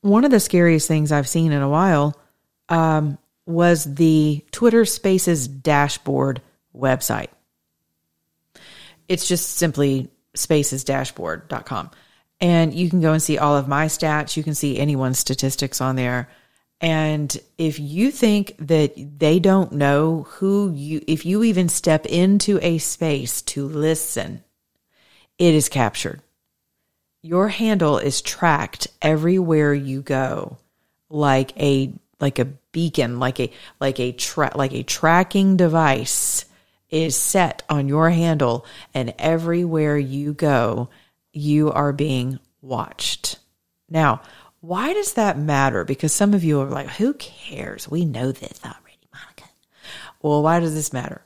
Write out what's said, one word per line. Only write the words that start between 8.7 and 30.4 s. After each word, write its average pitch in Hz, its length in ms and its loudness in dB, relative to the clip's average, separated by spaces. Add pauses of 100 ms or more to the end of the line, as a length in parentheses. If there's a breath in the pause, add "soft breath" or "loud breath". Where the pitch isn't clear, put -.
It's 180 200 -4
just - 300 -2
simply 143 520 0 (240)
spaces 147 500 0
dashboard 127 640 -6
dot 123 180 -10
com. - 260 -8 (500 soft breath)
And 165 320 2
you 170 160 0
can 180 120 2
go 160 120 4
and 156 80 2
see 151 160 0
all 147 180 2
of 135 120 0
my 143 180 0
stats. 151 500 -4
You 156 80 -4
can 151 120 -4
see 139 240 -4
anyone's 131 400 0
statistics 135 600 -4
on 131 160 -2
there. 123 340 -4 (520 soft breath)
And 156 560 -2 (200)
if 160 220 -2
you 165 320 -2
think 208 480 0
that 151 340 2 (260)
they 165 200 4
don't 190 340 4
know 147 500 2
who 196 480 -2
you, 147 340 -6
if 156 200 -2
you 202 180 0
even 185 260 2
step 156 360 0
into 190 560 2
a 165 160 0
space 143 680 -4
to 139 240 -6
listen, 156 760 -4 (960 soft breath)
it 175 160 4
is 151 160 2
captured. 135 520 -2 (1000)
Your 175 280 0
handle 190 500 2
is - 220 -2
tracked - 680 -2 (140)
everywhere 156 720 2
you 139 280 -4
go, 131 560 -4 (520)